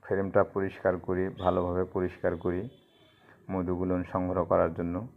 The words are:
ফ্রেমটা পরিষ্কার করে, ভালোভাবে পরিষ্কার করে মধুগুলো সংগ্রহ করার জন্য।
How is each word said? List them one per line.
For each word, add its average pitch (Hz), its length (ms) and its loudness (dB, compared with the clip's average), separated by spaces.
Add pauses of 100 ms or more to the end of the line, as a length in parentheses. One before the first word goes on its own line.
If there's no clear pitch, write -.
ফ্রেমটা 98 380 2 (120)
পরিষ্কার 95 400 0 (120)
করে, 92 180 0 (180)
ভালোভাবে 90 420 2 (100)
পরিষ্কার 90 380 -2 (120)
করে 90 160 0 (880)
মধুগুলো 92 440 0 (180)
সংগ্রহ 90 320 0
করার 87 300 4
জন্য। 87 220 -4 (200)